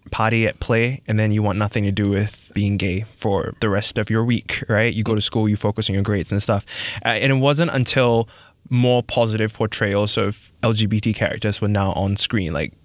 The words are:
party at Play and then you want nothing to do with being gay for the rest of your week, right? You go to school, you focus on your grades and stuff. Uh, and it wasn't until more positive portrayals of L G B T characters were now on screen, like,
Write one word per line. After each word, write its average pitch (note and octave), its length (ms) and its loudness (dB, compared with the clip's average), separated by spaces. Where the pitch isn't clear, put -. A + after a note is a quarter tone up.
party A2+ 360 0
at - 140 -4
Play A#2+ 460 0
and A2 120 0
then G#2+ 140 2
you G#2+ 100 2
want G2+ 160 0
nothing G#2 260 -2
to G2+ 80 0
do G2+ 180 0
with G2+ 440 -2
being G2+ 220 0
gay F#2+ 280 -2
for G2 460 -2
the A2 80 0
rest G2+ 300 -2
of G#2+ 120 -2
your A2+ 140 0
week, - 440 -2
right? A2+ 240 2
You A2 120 -2
go A2+ 100 0
to G#2 60 0
school, A2 280 0
you G#2 80 2
focus G#2 340 -2
on G2 40 -2
your G2 80 2
grades G2+ 300 -2
and G2+ 100 0
stuff. G2+ 220 0
Uh, A2+ 40 2
and A#2 240 2
it C3+ 40 2
wasn't C#3+ 360 2
until A#2+ 560 2
more B2 320 4
positive A2 520 0
portrayals G#2 640 0
of G#2 340 -4
L A2+ 120 2
G G#2+ 100 2
B G#2+ 160 0
T A2 140 0
characters - 460 -2
were G#2 80 -2
now G2 240 0
on G2 240 -2
screen, F#2 360 0
like, D2 220 -4